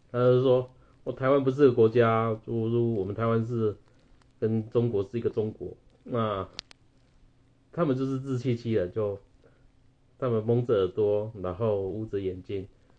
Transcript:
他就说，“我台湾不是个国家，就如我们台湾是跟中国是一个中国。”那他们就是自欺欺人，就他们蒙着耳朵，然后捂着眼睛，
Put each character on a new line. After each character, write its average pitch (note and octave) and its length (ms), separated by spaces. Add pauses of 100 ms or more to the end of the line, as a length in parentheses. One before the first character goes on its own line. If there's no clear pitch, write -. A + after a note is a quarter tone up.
(120)
他 B2 60
就 B2+ 240
说 B2+ 280 (320)
，“我 C3+ 80
台 C3 200
湾 C#3+ 120
不 C3 80
是 C3+ 180
个 A#2 40
国 A#2 160
家， A2+ 580
就 A#2+ 60
如 A#2 420
我 G2 80
们 G2+ 120
台 A2 120
湾 A2+ 180
是 A2 300 (640)
跟 A2 300
中 A#2+ 220
国 G2+ 120
是 G#2+ 140
一 A#2 60
个 A2 80
中 G#2+ 200
国。” - 240 (300)
那 G#2+ 420 (1300)
他 E3+ 120
们 C3+ 120
就 C3+ 80
是 C3+ 140
自 C3+ 200
欺 B2 160
欺 A#2 180
人， F#2 200
就 G2+ 260 (1000)
他 B2+ 100
们 A2 160
蒙 A#2+ 220
着 B2 140
耳 F#2 80
朵， G#2 440 (100)
然 F2+ 120
后 G#2 260
捂 G2 240
着 G2+ 160
眼 F#2 220
睛， F#2+ 260 (300)